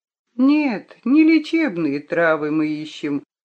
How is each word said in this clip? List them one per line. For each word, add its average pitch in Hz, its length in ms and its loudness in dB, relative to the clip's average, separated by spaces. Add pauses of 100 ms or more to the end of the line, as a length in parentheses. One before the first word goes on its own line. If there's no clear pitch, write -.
(380)
Нет, 269 640 0
не 294 220 4
лечебные 294 760 0
травы 156 520 -2
мы 156 160 0
ищем. 151 540 -6 (240)